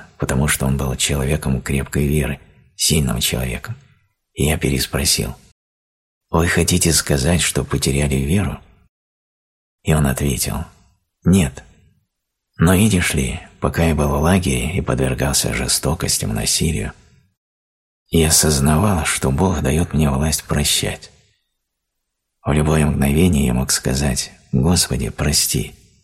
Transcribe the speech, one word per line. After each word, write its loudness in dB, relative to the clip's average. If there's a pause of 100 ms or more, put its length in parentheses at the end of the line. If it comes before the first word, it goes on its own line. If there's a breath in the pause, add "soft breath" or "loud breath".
(180)
потому 0
что -2
он 0
был -2
человеком -2
крепкой -2
веры, 0 (360)
сильным 0
человеком. -4 (580)
И 0
я 2
переспросил: -2 (920)
'Вы 2
хотите 2
сказать, 0
что -2
потеряли 0
веру?' 0 (1200)
И 2
он 4
ответил: -2 (600)
'Нет. 2 (920)
Но 4
видишь 2
ли, -4 (180)
пока -2
я 2
был 0
в -2
лагере 0
и -2
подвергался -2
жестокостям, -2
насилию, -2 (1120)
я 2
осознавал, 2
что -2
Бог 0
даёт 0
мне 2
власть -2
прощать. -2 (1300)
В -2
любое 2
мгновение 2
я 0
мог -2
сказать: -2 (200)
'Господи, 0
прости, -2 (280)